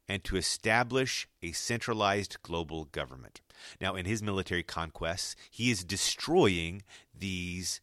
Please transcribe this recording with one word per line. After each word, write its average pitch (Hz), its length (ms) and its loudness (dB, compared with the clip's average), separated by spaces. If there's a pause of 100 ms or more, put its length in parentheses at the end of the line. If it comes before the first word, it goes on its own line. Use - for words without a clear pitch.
and 98 160 -2
to 95 120 0
establish 120 920 2 (140)
a 85 100 -6
centralized 104 880 2
global 82 440 -4
government. 65 540 -10 (400)
Now, 95 140 -2
in 92 100 -4
his 104 180 0
military 95 400 0
conquests, 82 760 -4 (140)
he 120 200 2
is 92 140 0
destroying 95 1000 2 (340)
these 90 680 -4